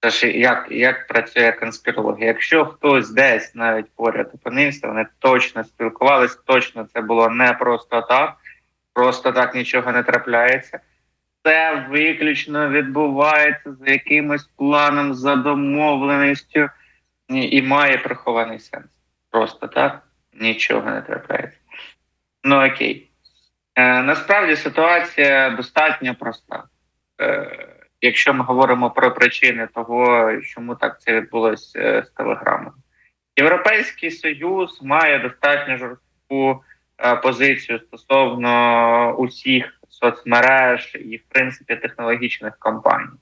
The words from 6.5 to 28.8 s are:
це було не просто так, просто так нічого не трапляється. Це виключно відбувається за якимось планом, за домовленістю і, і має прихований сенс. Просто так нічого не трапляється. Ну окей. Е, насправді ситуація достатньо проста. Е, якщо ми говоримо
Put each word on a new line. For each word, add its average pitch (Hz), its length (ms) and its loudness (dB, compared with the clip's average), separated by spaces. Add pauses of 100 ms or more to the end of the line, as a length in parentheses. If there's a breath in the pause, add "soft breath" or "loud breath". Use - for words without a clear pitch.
це 120 80 -6
було 113 280 2
не 123 240 2
просто 120 480 -2
так, 135 320 0 (600 loud breath)
просто 123 380 0
так 123 240 0
нічого 123 360 -4
не 120 120 0
трапляється. 123 760 0 (640)
Це 156 460 2
виключно 151 800 -2
відбувається 147 1120 0
за 135 120 -2
якимось 147 520 -2 (140)
планом, 143 560 2
за 135 220 0
домовленістю 143 1300 0 (600 soft breath)
і, 131 280 0
і 135 40 4
має 139 360 2
прихований 117 640 -4
сенс. - 260 -16 (460)
Просто - 360 -2
так - 340 -2 (400)
нічого 113 500 -2
не 53 100 -6
трапляється. - 560 -8 (880 loud breath)
Ну 135 220 4
окей. - 440 -4 (680)
Е, 127 260 2
насправді 156 540 0
ситуація 147 960 2
достатньо 127 680 -2
проста. - 440 -12 (580)
Е, - 360 -4 (440)
якщо 127 320 2
ми 127 100 0
говоримо 123 460 2